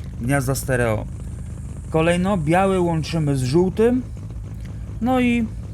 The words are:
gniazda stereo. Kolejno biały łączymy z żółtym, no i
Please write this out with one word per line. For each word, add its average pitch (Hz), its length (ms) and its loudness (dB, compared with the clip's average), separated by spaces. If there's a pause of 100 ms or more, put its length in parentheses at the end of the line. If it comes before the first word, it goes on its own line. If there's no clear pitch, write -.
(220)
gniazda 135 340 0
stereo. 120 500 0 (840)
Kolejno 175 480 2
biały 185 420 4
łączymy 160 580 0
z 127 60 0
żółtym, 185 580 4 (1000)
no 254 180 2
i 240 260 4 (280)